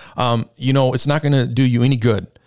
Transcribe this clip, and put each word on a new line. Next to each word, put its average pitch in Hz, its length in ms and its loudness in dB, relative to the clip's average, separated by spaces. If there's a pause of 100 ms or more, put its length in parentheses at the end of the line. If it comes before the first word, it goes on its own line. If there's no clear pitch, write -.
(160)
um, 117 400 -2
you 131 180 -2
know, 131 200 2
it's 131 140 -4
not 143 160 -2
gonna 139 220 0
do 123 180 -2
you 120 200 2
any 123 140 2
good 107 300 -2 (200)